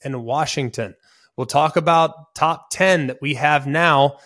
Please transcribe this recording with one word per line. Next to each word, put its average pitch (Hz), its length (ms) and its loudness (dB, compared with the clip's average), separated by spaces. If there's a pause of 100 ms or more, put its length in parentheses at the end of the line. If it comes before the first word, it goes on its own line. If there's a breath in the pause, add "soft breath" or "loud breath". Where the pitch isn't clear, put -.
and 127 220 -8
Washington. 123 680 -4 (440 soft breath)
We'll 127 100 -4
talk 151 300 0
about 160 580 0
top 160 340 -2
ten 180 380 2
that 127 140 -8
we 139 140 -4
have 147 300 0
now 143 600 2